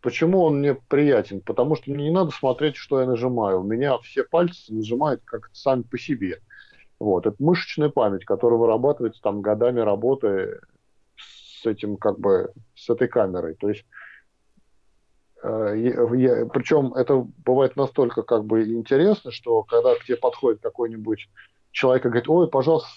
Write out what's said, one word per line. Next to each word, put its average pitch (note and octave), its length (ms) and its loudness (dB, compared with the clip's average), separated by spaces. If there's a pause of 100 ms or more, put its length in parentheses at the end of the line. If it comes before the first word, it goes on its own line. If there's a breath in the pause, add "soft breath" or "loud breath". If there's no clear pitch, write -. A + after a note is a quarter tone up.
почему E3+ 420 2
он D3 160 2
мне C#3+ 160 2
приятен? C#3+ 640 0
Потому C#3+ 340 -2
что C3+ 160 -10
мне C#3+ 140 -6
не D#3 60 -2
надо F3 200 0
смотреть, C#3 460 -2
что C3+ 240 -2
я B2+ 60 0
нажимаю. A#2 540 0
У - 40 -8
меня B2 340 -2
все - 260 -4
пальцы E3+ 480 -2
нажимают A#2+ 520 -2
как-то - 300 -14
сами C3 280 -2
по A#2+ 160 -10
себе. G2 420 -6 (580 loud breath)
Вот. G2 280 0
Это G#2+ 160 -2
мышечная D#3 460 0
память, G2+ 360 0
которая A#2 340 2
вырабатывается, A#2 640 0
там, G2+ 180 -4
годами A2+ 400 0
работы G#2+ 760 -2 (580)
с - 500 -20
этим, G#2 300 -6
как A2 220 -2
бы, F#2+ 340 0 (220)
с - 140 -20
этой A#2+ 200 0
камерой. F2+ 460 -2
То G2+ 140 -4
есть, G2+ 160 -6 (1600 loud breath)
э, A2 340 -2
я, A#2+ 380 0
я, B2 320 4
причем C#3 480 0
это C3 320 2 (180)
бывает C3 320 2
настолько, B2 460 0
как A2 220 0
бы, A2 180 2
интересно, C3 680 0
что A2+ 320 0
когда A#2+ 320 2
к - 100 -10
тебе B2 120 -2
подходит A#2+ 440 0
какой-нибудь A2+ 680 -6 (420 soft breath)
человек C3 340 2
и B2 40 2
говорит: A#2+ 200 -2
«Ой, E3+ 200 4
пожалуйста, D#3 480 0